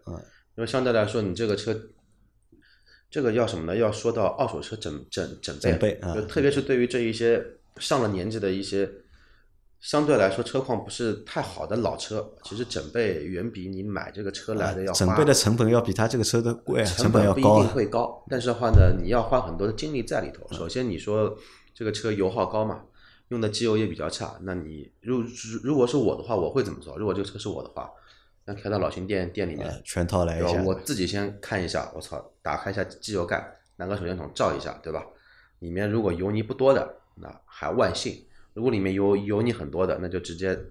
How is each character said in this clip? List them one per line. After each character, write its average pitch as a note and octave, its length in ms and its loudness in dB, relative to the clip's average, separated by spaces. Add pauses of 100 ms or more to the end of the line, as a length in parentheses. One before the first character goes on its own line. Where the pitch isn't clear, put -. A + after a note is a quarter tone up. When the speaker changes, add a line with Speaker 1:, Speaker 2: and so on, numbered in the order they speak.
Speaker 1:
嗯。 E2+ 80 -10 (420)
Speaker 2:
因 A2+ 60 -6
为 A2+ 40 -4
相 C3 160 0
对 B2+ 100 2
来 G#2+ 140 4
说， A2 160 0
你 F#2+ 100 -2
这 A2+ 140 -2
个 G#2 80 2
车， G#2+ 200 -2 (1300)
这 D3+ 140 -4
个 A#2 100 4
要 A2+ 140 4
什 G2+ 100 -4
么 D#2+ 80 -4
呢？ F2 120 0
要 A2+ 140 4
说 A2 200 -2
到 A2+ 160 2
二 C3 220 0
手 D#2 120 -6
车 - 160 -10
整， D2+ 320 -8
整， D2+ 320 -6
整 D2+ 140 -8
备。 D2 160 0
Speaker 1:
整 E2+ 80 4
备， G#2+ 140 2 (100)
啊。 F2 120 -2
Speaker 2:
就 G#2+ 80 -2
特 C#3 200 0
别 C#3 80 6
是 C#3 100 2
对 C3 180 2
于 B2 80 4
这 B2 120 0
一 A2+ 140 0
些 A#2 300 2 (360)
上 C3+ 240 0
了 G#2+ 60 2
年 F#2 200 -2
纪 A2+ 100 -4
的 G2 120 0
一 F#2+ 120 -2
些， G2 280 -2 (920)
相 D3+ 240 0
对 D3 140 4
来 F#2+ 120 6
说 A2+ 140 -2
车 - 160 -2
况 B2 240 -2
不 - 60 -14
是 A2 240 -2 (100)
太 - 160 -6
好 D2+ 260 -8
的 G2 100 -2
老 G#2+ 200 0
车， - 460 -8
其 - 120 -14
实 A#2 100 -4
整 D#2 260 -8
备 F#2 340 -2
远 F#2 260 -6
比 F#2+ 180 -10
你 F#2+ 140 -8
买 G2+ 280 -6
这 G#2+ 120 -10
个 G2 80 -4
车 G#2+ 240 -8
来 F#2+ 200 -2
的 F#2 80 -4
要 F#2+ 100 -2
花。 - 0 -
Speaker 1:
啊， E2+ 60 0
整 F#2 180 4
备 D3+ 80 6
的 C#3+ 80 8
成 A2+ 240 4
本 A2+ 140 4
要 - 100 6
比 F#2 140 0
他 A2 120 2
这 B2 120 0
个 G#2+ 60 2
车 A#2 180 2
的 A#2 120 0
贵 B2 280 0
啊， - 20 4
Speaker 2:
成 G#2+ 260 2
本 G#2 220 8
不 F#2 60 2
一 F2+ 40 2
定 - 0 -
会 G#2 120 10
高， G#2+ 80 10
Speaker 1:
成 - 120 4
本 A#2+ 100 4
要 G2 60 -4
高 A#2 140 2
啊。 - 240 -8
Speaker 2:
但 B2+ 120 -2
是 A#2+ 80 -2
的 A#2 60 2
话 A#2 160 0
呢， F#2 300 10
你 - 80 0
要 A#2 140 4
花 A2 180 2
很 E2+ 160 -6
多 G2 100 0
的 A2 60 0
精 D3+ 220 -6
力 A#2+ 80 -2
在 C#3+ 180 -2
里 D#2+ 100 -6
头。 - 200 -16
Speaker 1:
嗯。 - 80 -8
Speaker 2:
首 E2+ 100 -6
先 B2+ 200 -2
你 E2+ 100 -4
说 G#2 380 0 (360)
这 A#2 120 -10
个 G#2 80 -2
车 A2 180 -2
油 G2 180 2
耗 A2 180 0
高 A2 180 -2
嘛， G2 200 -8 (440)
用 A#2+ 120 -4
的 G#2+ 80 0
机 A2+ 160 -4
油 A2 120 4
也 A2 100 2
比 E2 80 -4
较 D#2+ 140 -4
差， - 340 -8
那 F#2 120 -6
你 D#2 360 -10 (100)
如， A#2+ 220 -2 (400)
如 C#3+ 140 0
果 B2 100 6
是 C3+ 100 0
我 G#2+ 200 2
的 - 60 -10
话， A#2 120 -4
我 E2 160 0
会 C3 120 0
怎 G2 100 -4
么 C#2 80 -12
做？ C#2+ 160 -14
如 G#2 80 -6
果 G2 100 0
这 G2 80 -2
个 G2 60 -6
车 - 100 -12
是 G#2 100 -8
我 D2+ 140 -6
的 B1 60 -12
话， - 220 -10 (540)
那 G2+ 100 -10
开 G2+ 160 -6
到 G#2 80 0
老 E2+ 100 0
秦 F#2 180 -6
店， F#2 260 -2
店 F#2+ 160 -2
里 D#2 80 -6
面， - 100 -6
Speaker 1:
呃， - 160 -8
全 F2 240 -2
套 F2+ 180 2
来 E2 140 -2
一 E2+ 40 0
下。 F2 60 2
Speaker 2:
对 F2 100 2
吧？ F#2 80 0
我 F#2+ 80 2
自 C3+ 200 -6
己 F#2 120 0
先 G2+ 340 -4
看 G2 220 -4
一 E2+ 40 -2
下， D#2+ 280 -4
我 D#2 60 -10
操， - 320 -12 (100)
打 D2 140 -2
开 - 140 -6
一 F#2+ 40 -4
下 F#2+ 100 -2
机 - 280 -12
油 F2 140 0
盖， - 320 -6 (180)
拿 F2 100 -8
个 G2 100 -2
手 F2+ 80 -6
电 F2+ 120 -4
筒 D2+ 180 -10
照 F#2+ 220 2
一 - 40 -6
下， - 220 -10
对 D#2+ 100 -8
吧？ D2+ 120 -6 (540)
里 E2+ 120 -10
面 G2+ 200 -2
如 A2+ 100 2
果 G2 120 2
油 F2+ 180 -2
泥 G#2+ 120 0
不 G#2+ 120 -6
多 C3+ 180 6
的， - 240 0 (200)
那 - 280 -20
还 - 260 -8
万 G2+ 220 2
幸。 - 320 -8 (280)
如 A2 100 -8
果 B2+ 80 2
里 A2 80 0
面 F#2+ 160 0
油， G2 220 4
油 G#2 260 0
泥 A#2+ 100 2
很 D2+ 160 -6
多 E2+ 160 0
的， E2+ 160 0
那 F2+ 80 -6
就 F2 120 -4
直 E2 160 -10
接 F#2 200 -2 (140)